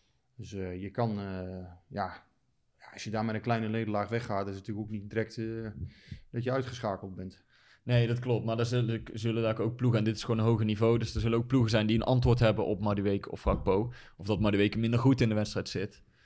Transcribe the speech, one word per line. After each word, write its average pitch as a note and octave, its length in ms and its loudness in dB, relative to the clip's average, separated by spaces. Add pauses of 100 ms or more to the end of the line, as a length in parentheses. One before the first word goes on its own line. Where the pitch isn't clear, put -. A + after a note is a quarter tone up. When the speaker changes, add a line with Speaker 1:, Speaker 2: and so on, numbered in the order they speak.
(360)
Speaker 1:
Dus, G#2 180 -14
eh, F#2 280 -8
je G2 80 -8
kan, A#2 200 -2 (100)
eh, G2+ 60 -8 (600)
ja, G2 360 -8 (560)
ja, - 140 -20
als - 100 -16
je A2 60 -8
daar A2 160 -2
met A2 100 -2
een G#2+ 60 -4
kleine A2+ 260 0
nederlaag G#2+ 420 -2
weggaat, A2 380 -2
is G2 80 -8
het G2 120 -12
natuurlijk G#2+ 180 -6
ook G#2 80 -12
niet G2+ 160 -10
direct, G#2+ 280 -4
eh, A2+ 80 -6 (880)
dat A#2+ 120 -4
je B2 80 -2
uitgeschakeld A2+ 640 -4
bent. F#2 280 -12 (400)
Speaker 2:
Nee, A#2+ 240 4
dat B2 120 0
klopt. A#2 260 -2
Maar A2+ 140 0
er A#2 60 2
zullen, A2+ 380 0 (100)
zullen A2+ 300 -2
daar A2 160 0
ook A#2+ 160 -2
ploegen, A#2+ 240 2
en G#2+ 60 2
dit A2 100 2
is - 80 -8
gewoon A2 160 0
een A2 60 2
hoger A2+ 200 4
niveau, A2+ 320 4
dus A2+ 180 -4
er A2 60 -2
zullen A#2 160 2
ook B2 100 0
ploegen B2 220 4
zijn G#2+ 180 4
die A2 80 4
een A2+ 80 2
antwoord B2 360 4
hebben G#2+ 260 4
op F#2+ 160 0
Madueke G2+ 500 0
of - 100 -10
Gakpo. G2 520 2 (240)
Of F#2+ 80 -12
dat G#2 140 0
Madueke G#2 380 2
minder A2+ 220 2
goed C3 220 4
in A2+ 80 6
de G#2+ 60 2
wedstrijd G#2 340 -2
zit. - 340 -6 (220)